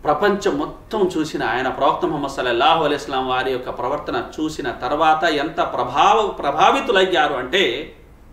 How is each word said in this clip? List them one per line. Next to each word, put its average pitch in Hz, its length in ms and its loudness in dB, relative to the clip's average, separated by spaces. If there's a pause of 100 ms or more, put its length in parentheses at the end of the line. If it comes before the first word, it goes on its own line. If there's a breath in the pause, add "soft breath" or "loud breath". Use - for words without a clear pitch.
ప్రపంచం 180 540 0
మొత్తం 175 580 -2
చూసిన 151 280 -2
ఆయన 123 240 -2
ప్రవక్త 147 380 0
ముహమ్మద్ 143 260 -4
సల్లల్లాహు 139 520 2
అలైహి 147 100 2
వసల్లం 131 340 -4
వారి 127 240 0
యొక్క 123 180 -4
ప్రవర్తన 135 540 -4 (160)
చూసిన 151 300 -4
తర్వాత 156 540 2
ఎంత 156 320 0
ప్రభావ-, 170 760 2
ప్రభావితులయ్యారు 180 1040 2
అంటే, 143 640 -2 (360)